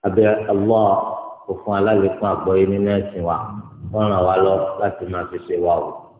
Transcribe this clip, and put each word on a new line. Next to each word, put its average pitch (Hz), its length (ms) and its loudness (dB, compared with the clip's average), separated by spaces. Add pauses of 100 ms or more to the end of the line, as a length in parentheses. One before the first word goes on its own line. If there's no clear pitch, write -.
Abẹ́ 104 240 4 (180)
Allah 107 440 4 (500)
kò - 140 -10
fún 104 220 -6
alálẹ́kùn 98 540 2
àgbọ́yé 95 360 2
nínú 101 260 0
ẹ̀sìn 98 320 -4
wa, 82 140 -2 (500)
ó 107 120 -6
ràn 101 240 2
wá 92 140 2
lọ 95 160 4 (240)
láti - 280 -4
máa 87 200 -6
fi 87 120 -10
ṣe 80 200 -6
wa 87 180 2
o. 76 140 -4 (300)